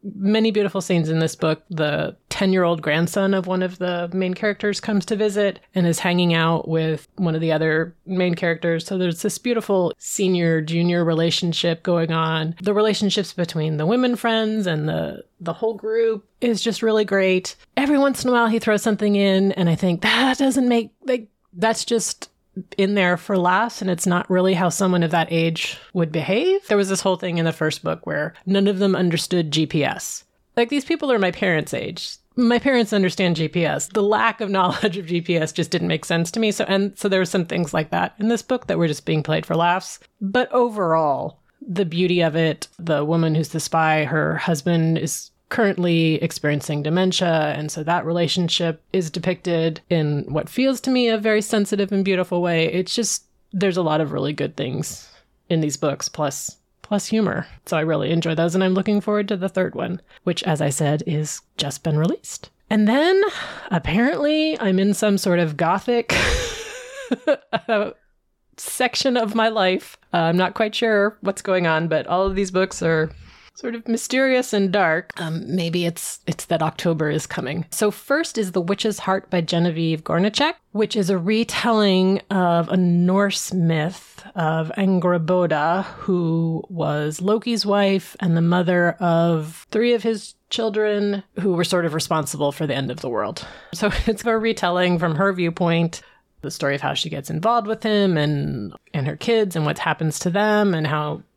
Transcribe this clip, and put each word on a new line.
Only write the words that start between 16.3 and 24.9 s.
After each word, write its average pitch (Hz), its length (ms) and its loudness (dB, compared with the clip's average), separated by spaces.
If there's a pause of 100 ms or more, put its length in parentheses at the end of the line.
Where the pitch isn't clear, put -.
is 233 200 0
just 226 220 -2
really 220 200 4
great. 190 520 2 (200)
Every 285 220 2
once 277 260 2
in 247 60 0
a 247 40 4
while 233 140 4
he 220 120 2
throws 208 240 0
something 208 320 2
in 196 380 4
and 175 140 2
I 165 80 4
think, 175 280 0
"That 240 340 2
doesn't 269 320 2
make, 233 220 0 (140)
like, 247 220 -2 (260)
that's 220 300 0
just - 460 -4 (460)
in 196 200 2
there 180 220 4
for 196 200 -2
laughs, 190 460 2
and 190 80 0
it's 175 160 0
not 175 240 0
really 185 240 4
how 180 120 2
someone 180 360 2